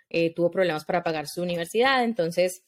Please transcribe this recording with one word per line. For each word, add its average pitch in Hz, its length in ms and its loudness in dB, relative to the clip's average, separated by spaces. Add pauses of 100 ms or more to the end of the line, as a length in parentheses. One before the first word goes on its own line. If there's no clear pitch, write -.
eh, 165 240 0
tuvo 170 180 0
problemas 175 340 0
para 175 180 -2
pagar 156 240 -2
su 175 140 -8
universidad, 208 600 0
entonces 180 640 0